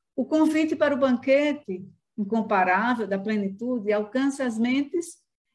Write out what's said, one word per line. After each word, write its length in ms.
o 80
convite 500
para 200
o 40
banquete 880
incomparável 920
da 120
plenitude 760
alcança 520
as 140
mentes 600